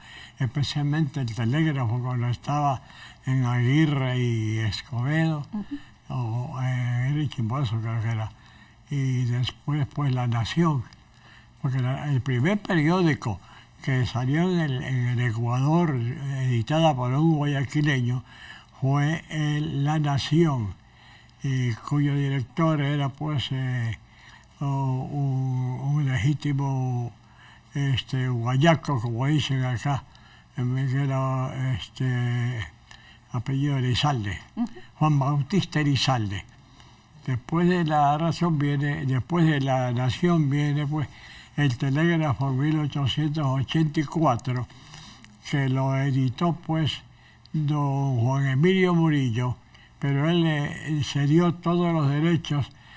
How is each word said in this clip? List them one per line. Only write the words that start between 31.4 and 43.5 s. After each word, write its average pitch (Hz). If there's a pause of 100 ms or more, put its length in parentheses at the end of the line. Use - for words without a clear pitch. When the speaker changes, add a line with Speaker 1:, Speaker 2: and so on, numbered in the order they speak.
Speaker 1:
este, 123 (640)
apellido 135
Elizalde, 123 (160)
Speaker 2:
Ujú. 226 (300)
Speaker 1:
Juan 151
Bautista 147
Elizalde. 123 (840)
Después 160
de 180
La 151
Razón 165
viene, 143
después 131
de 151
La 131
Nación 139
viene, 147
pues, 147 (520)
el 139
Telégrafo 151
en 127
mil 156
ochocientos 147
ochenta 143